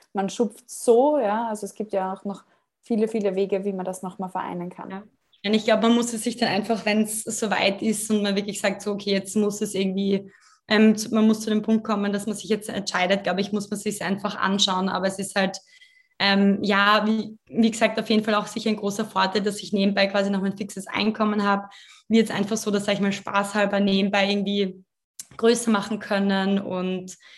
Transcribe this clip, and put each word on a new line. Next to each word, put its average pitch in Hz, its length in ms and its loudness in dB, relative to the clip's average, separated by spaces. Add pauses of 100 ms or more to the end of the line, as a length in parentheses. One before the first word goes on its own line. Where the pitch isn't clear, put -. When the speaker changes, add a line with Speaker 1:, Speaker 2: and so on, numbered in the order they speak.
(140)
Speaker 1:
man 196 160 -2
schupft - 400 -4
so, 262 480 4
ja. 226 300 0
Also 214 180 -6
es 196 80 -10
gibt 208 200 -10
ja 190 200 -2
auch 196 120 -14
noch 196 180 -10 (380)
viele, 220 260 0
viele 202 280 -2
Wege, 190 300 -2
wie 202 80 -4
man 185 120 -6
das 185 180 -8
nochmal 185 260 -8
vereinen 180 400 -8
kann. - 220 -14
Speaker 2:
Ja. 196 120 -12 (400)
Und 208 120 0
ich 214 100 0
glaub, 214 160 2
man 233 140 6
muss 240 180 0
es 220 100 -6
sich 226 140 -4
dann 220 120 0
einfach, 208 360 -2
wenn's 214 380 0
soweit 196 580 0
ist 214 300 -2
und 214 100 2
man 202 140 0
wirklich 202 260 -4
sagt, 196 220 -2
so, 208 80 -4
okay, 202 200 -4
jetzt 196 240 -2
muss 208 260 0
es 208 120 -4
irgendwie, 196 560 0 (380)
ähm, 214 280 6
zu, - 200 -6
man 214 100 4
muss 220 160 4
zu - 80 -4
dem 214 140 0
Punkt 220 200 0
kommen, 202 300 -2
dass 202 140 -4
man 214 80 -4
sich - 140 -10
jetzt 208 200 -4
entscheidet, 190 540 0
glaub 185 160 0
ich, 190 120 -2
muss 202 200 -4
man 202 80 -4
sich's 202 220 -4
einfach 196 340 -4
anschauen. 190 520 0
Aber 185 200 0
es 190 100 -4
ist 196 180 -6
halt, 190 220 0 (600)
ähm, 196 420 4
ja, 202 460 4
wie, 220 300 -2 (100)
wie 220 240 2
gesagt, 220 280 0
auf 220 120 -4
jeden 214 120 4
Fall 208 120 0
auch 214 100 0
sicher - 240 -4
ein 214 60 2
großer 202 300 -4
Vorteil, 190 360 0
dass 202 220 -4
ich 180 100 -12
nebenbei 196 340 2
quasi 196 220 0
noch 196 140 -2
ein 196 140 -2
fixes 196 300 -10
Einkommen 208 560 0
hab. 202 280 0 (360)
Wie 220 100 4
jetzt 220 140 4
einfach 202 260 -2
so, 214 120 -4
dass, 202 160 0
sag 208 80 2
ich 202 80 -2
mal, 202 100 0
spaßhalber 202 680 0
nebenbei 196 500 2
irgendwie 202 540 -2 (540)
größer 233 340 4
machen 208 280 0
können. 196 600 2
Und 185 580 -6 (200)